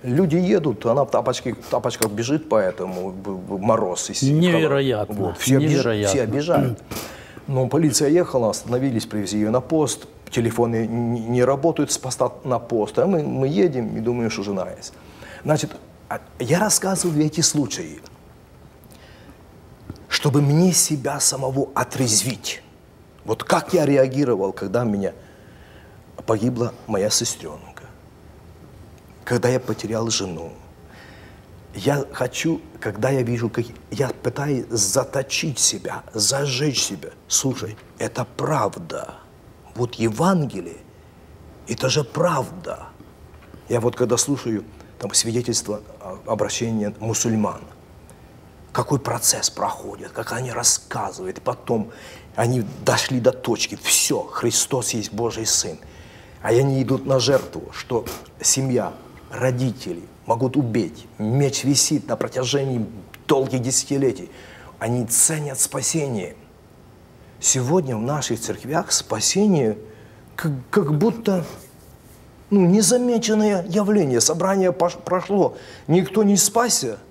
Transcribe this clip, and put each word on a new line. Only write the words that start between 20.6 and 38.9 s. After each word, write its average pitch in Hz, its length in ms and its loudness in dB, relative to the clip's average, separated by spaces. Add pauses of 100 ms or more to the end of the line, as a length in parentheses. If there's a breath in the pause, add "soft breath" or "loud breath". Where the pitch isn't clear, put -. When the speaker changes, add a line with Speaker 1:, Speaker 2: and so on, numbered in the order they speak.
Speaker 1:
себя 143 460 0
самого 135 560 0
отрезвить. - 840 -2 (640)
Вот - 180 -2
как 175 300 0
я 160 120 6
реагировал, 127 680 2
когда 101 300 -2
у - 20 0
меня 101 280 0 (1120 loud breath)
погибла 117 480 0 (140)
моя 104 220 0
сестрёнка, - 720 -6 (1400)
когда 120 260 2
я 127 100 2
потерял 113 500 -4
жену. 85 420 -4 (1200 loud breath)
Я 139 360 0
хочу, 147 500 -2 (180)
когда 110 320 -2
я 135 100 2
вижу, 117 280 0
как 117 160 -2 (260)
я 127 180 -2
пытаюсь 139 600 -4
заточить 139 880 -2
себя, - 440 -2 (100)
зажечь 135 720 0
себя. - 260 -8 (180)
Слушай, 107 500 -2 (220)
это - 260 -4 (120)
правда. 98 800 -4 (600)